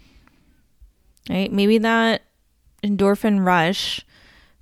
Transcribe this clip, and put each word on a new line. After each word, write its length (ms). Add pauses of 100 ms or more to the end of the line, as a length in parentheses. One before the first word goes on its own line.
(1300)
Right? 220
Maybe 280
that 440 (580)
endorphin 640
rush 560 (600)